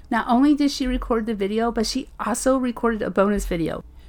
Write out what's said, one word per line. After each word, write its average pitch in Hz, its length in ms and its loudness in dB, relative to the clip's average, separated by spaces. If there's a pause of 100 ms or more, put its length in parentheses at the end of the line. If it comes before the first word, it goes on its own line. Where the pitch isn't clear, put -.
Not 226 180 -2
only 277 280 6
did 285 160 2
she 254 160 -4
record 247 380 -2
the 226 100 -4
video, 214 360 -2
but 220 140 -2
she - 240 -4 (100)
also 262 380 0
recorded 233 440 -2
a - 80 -2
bonus 202 360 2
video. - 380 -4 (260)